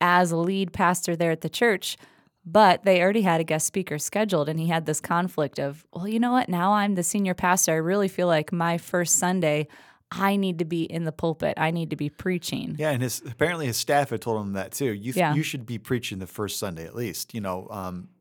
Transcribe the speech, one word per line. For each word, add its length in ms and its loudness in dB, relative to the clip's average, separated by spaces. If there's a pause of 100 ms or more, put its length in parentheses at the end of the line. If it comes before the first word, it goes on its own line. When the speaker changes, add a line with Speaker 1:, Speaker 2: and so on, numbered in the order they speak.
Speaker 1:
as 320 4
lead 420 0
pastor 420 0
there 140 2
at 100 -2
the 80 -6
church, 480 0 (480)
but 380 6
they 180 6
already 220 4
had 180 4
a 40 2
guest 220 -2
speaker 320 -4
scheduled, 500 0
and 120 -2
he 60 0
had 180 0
this 160 -2
conflict 580 -2
of, 360 -6
"Well, 140 -6
you 120 0
know 120 2
what? 180 2
Now 220 2
I'm 240 2
the 80 -2
senior 300 0
pastor. 380 2
I 40 4
really 320 2
feel 180 0
like 260 2
my 260 0
first 360 -2
Sunday, 540 0 (460)
I 220 2
need 220 0
to 80 0
be 160 -2
in 220 -4
the 80 -2
pulpit. 440 -2
I 140 0
need 200 -2
to 60 -6
be 140 -4
preaching." 680 -6
Speaker 2:
Yeah, 120 0
and 120 0
his, 220 -4
apparently 420 -2
his 120 -2
staff 320 2
had 100 -4
told 240 -4
him 100 -6
that 180 -6
too. 200 -2
"You 200 -6
th-, 40 -4
Speaker 1:
Yeah. 180 2
Speaker 2:
you 100 2
should 200 -8
be 140 -8
preaching 400 -4
the 80 -8
first 320 -6
Sunday 260 -8
at 120 -16
least, 360 -8
you 80 -6
know, 300 -6
um, 380 -10 (120)